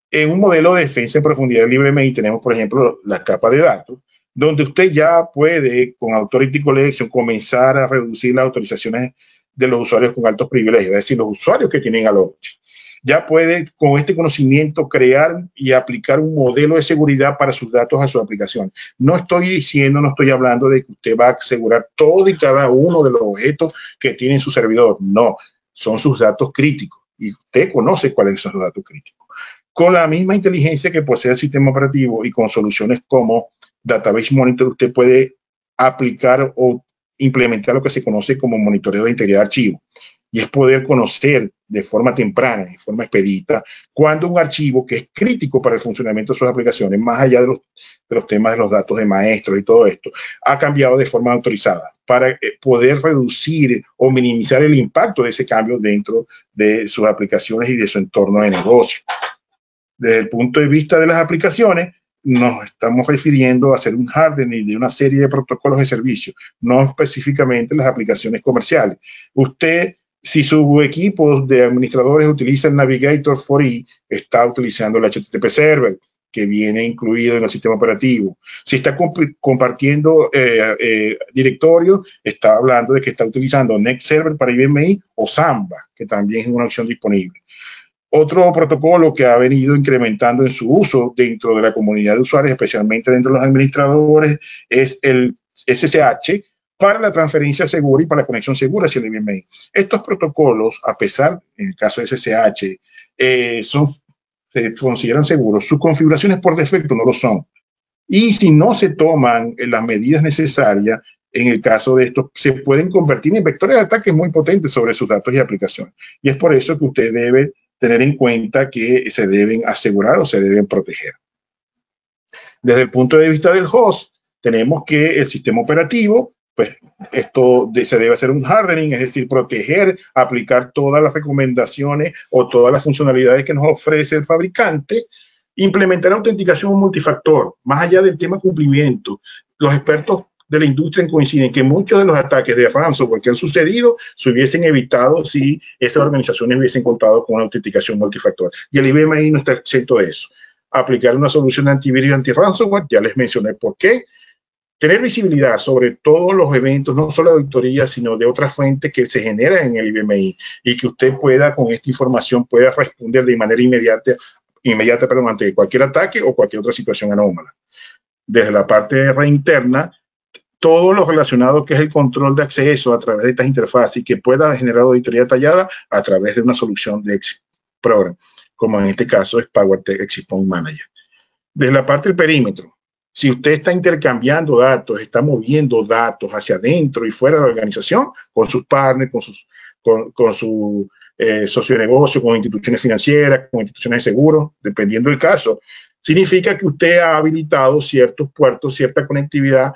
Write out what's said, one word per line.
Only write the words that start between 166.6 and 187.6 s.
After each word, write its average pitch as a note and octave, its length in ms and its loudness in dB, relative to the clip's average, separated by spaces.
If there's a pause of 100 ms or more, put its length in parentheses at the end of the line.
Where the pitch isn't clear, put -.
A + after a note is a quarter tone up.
otra A2+ 100 -2
situación G#2 400 -6
anómala. G2+ 420 -2 (720)
Desde G#2+ 280 0
la G2 120 0
parte G#2+ 300 0
de C3+ 160 2
red C#3+ 160 0
interna, C#3+ 640 0 (680)
todo E3+ 340 4
lo G3+ 100 2
relacionado C#3+ 640 2
que D3+ 80 -4
es C#3 80 2
el D3+ 100 -2
control C#3 440 0
de D3 80 2
acceso C3+ 500 0
a A#2 60 0
través A2 260 -2
de B2+ 60 2
estas B2+ 160 -2
interfaces B2 500 0
y A#2+ 60 -6
que A#2+ 120 -2
pueda C3+ 400 0
generar A#2+ 280 0
auditoría B2 400 2
detallada D3 440 2 (220)
a G2+ 120 0
través G2+ 340 -2
de A#2 60 0
una B2 120 0
solución G#2+ 500 -6
de G2+ 120 -4
Exit - 260 -10 (400)
Program, G2+ 340 2 (400)
como A2 240 -2
en G2 80 0
este G2 180 -2
caso A2 340 0
es A#2 80 -4
PowerTech F#2+ 520 -2
Exit G2 280 -10
Point F#2+ 200 -4
Manager. D#2 380 -8 (680)
Desde C#3 200 0
la C3+ 120 2
parte - 240 -2
del F3+ 60 0
perímetro, D3+ 640 -2 (340)
si - 180 -2
usted B2+ 220 0
está D#3 200 0
intercambiando D3+ 880 0
datos, A#2 420 0
está A#2 200 -4
moviendo B2+ 640 0
datos A2+ 480 -2
hacia G#2 240 -4
adentro C3 500 -2
y A2+ 60 -4
fuera C3 260 0
de D3+ 40 0
la C3+ 60 2
organización, A2 640 -2 (200)